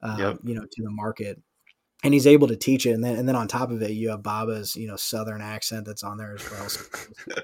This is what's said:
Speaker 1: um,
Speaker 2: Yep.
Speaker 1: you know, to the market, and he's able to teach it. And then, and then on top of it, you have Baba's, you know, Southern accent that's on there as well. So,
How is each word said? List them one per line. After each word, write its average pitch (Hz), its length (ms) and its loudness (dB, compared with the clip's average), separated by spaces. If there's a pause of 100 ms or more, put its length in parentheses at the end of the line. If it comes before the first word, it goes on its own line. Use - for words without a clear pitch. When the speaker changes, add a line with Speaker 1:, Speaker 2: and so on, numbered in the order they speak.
Speaker 1:
um, 110 160 -6
Speaker 2:
Yep. 98 240 -2
Speaker 1:
you 117 120 -4
know, 107 80 -10
to 107 200 -12
the 107 80 -8
market, 104 500 -8 (640)
and 143 100 4
he's 143 140 8
able 147 220 12
to 135 80 -2
teach 131 300 2
it. 117 60 4
And 113 100 0
then, 120 140 -2
and 127 120 -2
then 131 80 2
on 113 120 -2
top 123 220 -2
of 113 120 -4
it, 107 80 -2
you 110 200 -2
have 104 120 -8
Baba's, 107 540 -4
you 110 100 -8
know, 101 100 -10
Southern 107 440 -6
accent 107 460 -8
that's 107 160 -12
on 104 140 -10
there 107 180 -12
as 101 140 -14
well. 101 200 -10
So, - 140 -8 (600)